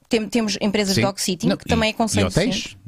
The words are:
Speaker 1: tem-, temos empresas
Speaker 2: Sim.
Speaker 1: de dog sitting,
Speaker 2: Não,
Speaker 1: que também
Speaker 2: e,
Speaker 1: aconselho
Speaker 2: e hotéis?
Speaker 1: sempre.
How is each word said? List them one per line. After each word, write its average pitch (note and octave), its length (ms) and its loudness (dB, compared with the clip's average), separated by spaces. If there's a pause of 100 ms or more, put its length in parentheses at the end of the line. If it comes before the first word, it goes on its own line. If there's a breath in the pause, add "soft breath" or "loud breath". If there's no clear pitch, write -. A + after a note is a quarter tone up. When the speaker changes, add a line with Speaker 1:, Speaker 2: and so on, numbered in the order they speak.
Speaker 1:
tem-, G#3+ 180 0
temos G#3+ 320 0
empresas G3+ 360 0
Speaker 2:
Sim. A3 60 2
Speaker 1:
de G3+ 60 4
dog G3 140 -4
sitting, F3+ 260 -2
Speaker 2:
Não, F#3+ 100 2
Speaker 1:
que - 80 -14
também A3 260 2
Speaker 2:
e, - 20 -2
Speaker 1:
aconselho D3 320 0
Speaker 2:
e - 20 2
hotéis? F#3 360 0
Speaker 1:
sempre. - 140 -14 (100)